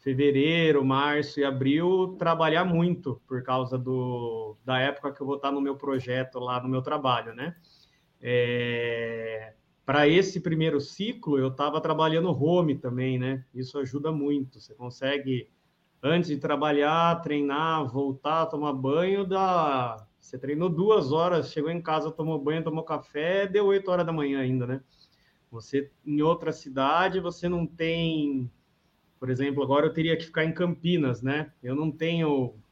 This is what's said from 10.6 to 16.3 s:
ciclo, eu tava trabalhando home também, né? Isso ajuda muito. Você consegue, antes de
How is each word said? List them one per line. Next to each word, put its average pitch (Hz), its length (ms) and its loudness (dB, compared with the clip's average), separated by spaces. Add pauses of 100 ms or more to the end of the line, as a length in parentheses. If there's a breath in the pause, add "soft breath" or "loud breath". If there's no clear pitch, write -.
ciclo, 151 600 -2
eu 131 100 2
tava 147 320 -2
trabalhando 160 500 2
home 151 440 2
também, 127 420 -2
né? 131 260 -2 (100)
Isso 127 260 -8
ajuda 143 320 -4
muito. 143 500 -2
Você - 140 -20
consegue, 131 760 -4 (540)
antes 170 260 2
de 147 80 -2